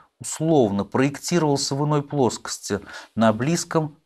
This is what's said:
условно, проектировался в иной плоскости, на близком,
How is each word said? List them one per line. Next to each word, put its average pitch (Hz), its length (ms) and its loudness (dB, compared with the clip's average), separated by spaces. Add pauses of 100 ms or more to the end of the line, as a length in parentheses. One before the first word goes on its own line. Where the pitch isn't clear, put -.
(200)
условно, 123 640 2
проектировался 143 920 0
в 139 100 -2
иной 147 180 0
плоскости, 120 760 -2 (340)
на 110 180 4
близком, 156 720 -2